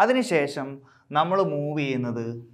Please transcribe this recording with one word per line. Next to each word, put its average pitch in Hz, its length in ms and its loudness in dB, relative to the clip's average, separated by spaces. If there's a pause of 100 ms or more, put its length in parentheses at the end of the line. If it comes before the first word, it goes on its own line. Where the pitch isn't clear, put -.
അതിനുശേഷം 151 640 2 (500)
നമ്മൾ 175 200 2 (160)
മൂവ് 147 280 -4
ചെയ്യുന്നത് 123 420 -2 (300)